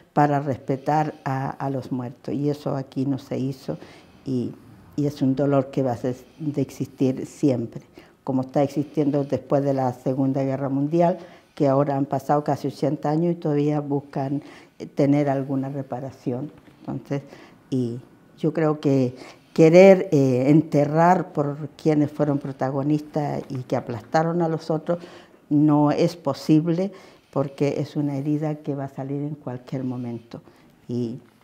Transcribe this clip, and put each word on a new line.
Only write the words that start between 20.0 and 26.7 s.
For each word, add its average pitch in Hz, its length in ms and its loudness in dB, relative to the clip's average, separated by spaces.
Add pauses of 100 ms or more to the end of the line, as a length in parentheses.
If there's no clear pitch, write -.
eh, 131 360 4
enterrar 156 840 4
por 143 460 -4
quienes 151 340 2
fueron 143 280 0
protagonistas 143 1120 -4
y 135 80 -8
que 127 180 -6
aplastaron 160 640 -2
a 165 60 0
los 160 240 -4
otros 160 260 -2 (500)
no 147 440 4
es 170 240 0
posible 165 760 0 (380)